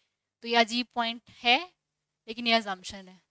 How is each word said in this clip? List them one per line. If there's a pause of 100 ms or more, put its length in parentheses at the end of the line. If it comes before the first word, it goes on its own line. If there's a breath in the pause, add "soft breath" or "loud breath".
(440)
तो
ये
अजीब
point (220)
है, (680)
लेकिन
ये
assumption
है, (120)